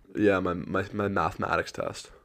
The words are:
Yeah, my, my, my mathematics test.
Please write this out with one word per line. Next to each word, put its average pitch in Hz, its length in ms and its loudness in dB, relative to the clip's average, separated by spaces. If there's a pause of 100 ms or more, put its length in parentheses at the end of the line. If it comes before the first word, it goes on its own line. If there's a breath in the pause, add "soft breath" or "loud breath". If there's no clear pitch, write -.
(160)
Yeah, 98 240 6
my, 90 140 0
my, 95 380 -2
my 104 160 0
mathematics 85 600 0
test. - 400 -8 (140)